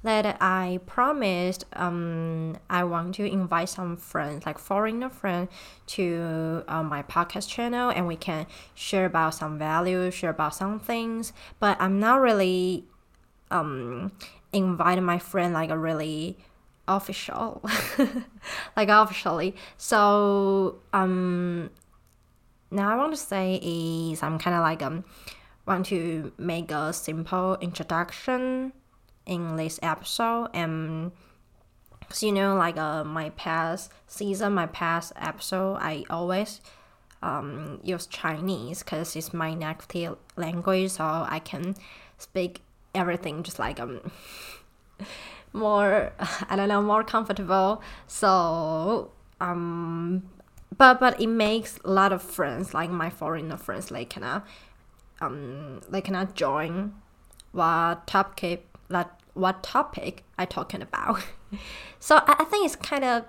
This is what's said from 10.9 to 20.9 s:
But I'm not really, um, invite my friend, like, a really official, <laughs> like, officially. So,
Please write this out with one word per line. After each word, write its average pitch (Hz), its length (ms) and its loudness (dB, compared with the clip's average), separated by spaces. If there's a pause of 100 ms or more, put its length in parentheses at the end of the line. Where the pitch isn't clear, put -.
But 202 200 2
I'm 190 200 4
not 233 200 6
really, 185 640 4 (680)
um, 135 600 -2 (400)
invite 180 500 2
my 175 180 2
friend, 175 340 0
like, 160 160 0
a 160 80 0
really 160 600 -2 (520)
official, - 720 -4 (560)
<laughs> - 580 -10
like, 214 140 4
officially. 190 680 4 (220)
So, 202 1000 6 (120)